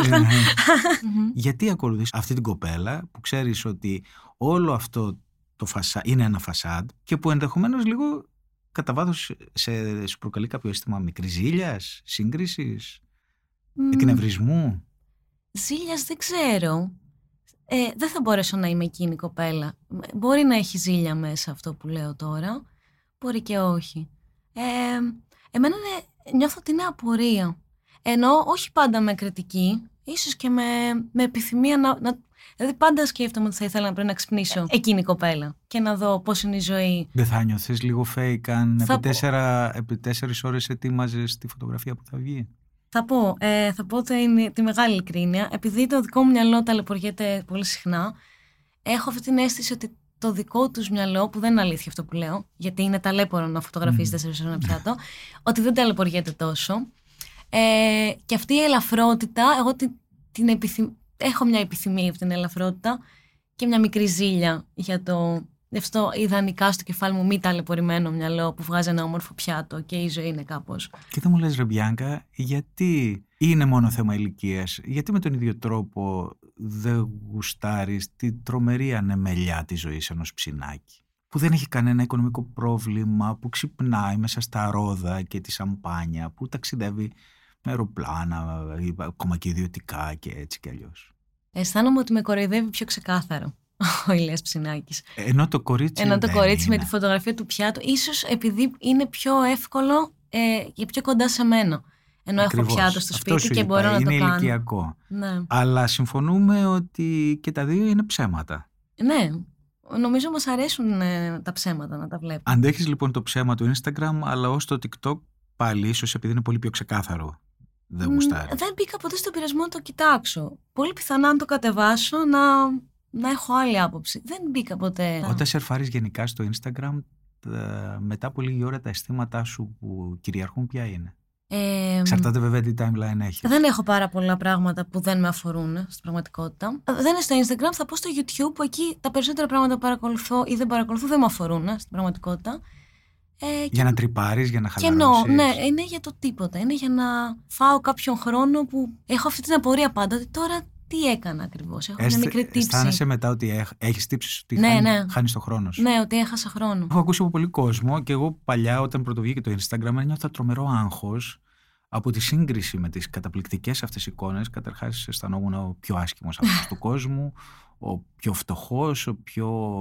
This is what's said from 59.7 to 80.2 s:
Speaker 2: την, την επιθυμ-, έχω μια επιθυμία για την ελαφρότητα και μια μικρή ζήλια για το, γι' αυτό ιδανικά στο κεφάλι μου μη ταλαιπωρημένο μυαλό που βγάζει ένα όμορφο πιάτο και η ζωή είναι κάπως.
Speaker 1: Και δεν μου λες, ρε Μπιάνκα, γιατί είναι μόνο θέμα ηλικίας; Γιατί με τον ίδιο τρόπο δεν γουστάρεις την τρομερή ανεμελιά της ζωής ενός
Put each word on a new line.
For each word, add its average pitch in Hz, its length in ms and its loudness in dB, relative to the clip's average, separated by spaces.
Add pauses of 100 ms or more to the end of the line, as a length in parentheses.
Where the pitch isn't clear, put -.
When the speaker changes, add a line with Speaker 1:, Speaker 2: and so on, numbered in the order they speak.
Speaker 2:
την, 254 140 -2 (420)
την 233 160 2
επιθυμ-, 220 440 0 (240)
έχω 262 280 0
μια 226 160 6
επιθυμία 190 420 -2
για 180 100 2
την 180 180 -2
ελαφρότητα 185 680 -2 (560)
και 247 120 -2
μια 233 140 4
μικρή 208 260 4
ζήλια 175 680 2
για 185 280 -4
το, 170 400 0 (260)
γι' 214 100 -6
αυτό 208 380 0
ιδανικά 196 560 2
στο 190 100 -4
κεφάλι 190 320 -2
μου 185 120 2
μη 196 140 2
ταλαιπωρημένο 170 720 0
μυαλό 165 420 -2
που 165 100 -12
βγάζει 170 260 0
ένα 170 160 0
όμορφο 165 300 -6
πιάτο 160 460 -6
και 170 160 -8
η 175 120 -2
ζωή 160 200 -6
είναι 151 140 -6
κάπως. - 480 -10 (200)
Speaker 1:
Και 147 100 -6
δεν 175 120 4
μου 175 60 8
λες, 156 180 2
ρε 127 80 2
Μπιάνκα, 113 600 -2 (100)
γιατί 135 880 -2 (140)
είναι 156 260 4
μόνο 123 260 6
θέμα 110 240 0
ηλικίας; 95 720 -4
Γιατί 147 280 -4
με 202 60 4
τον 165 140 -2
ίδιο 117 260 -2
τρόπο 98 720 -4 (240)
δεν 110 540 -2 (220)
γουστάρεις 104 840 -4
την 117 260 -4
τρομερή 123 520 0
ανεμελιά 90 720 0
της 85 160 -6
ζωής 78 300 -6
ενός 82 240 -8